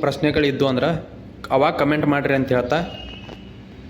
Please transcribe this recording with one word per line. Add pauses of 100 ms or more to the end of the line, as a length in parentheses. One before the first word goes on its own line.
ಪ್ರಶ್ನೆಗಳಿದ್ದು
ಅಂದ್ರೆ (680)
ಅವಾಗ (100)
ಕಾಮೆಂಟ್
ಮಾಡಿರಿ
ಅಂತ
ಹೇಳ್ತಾ, (1120)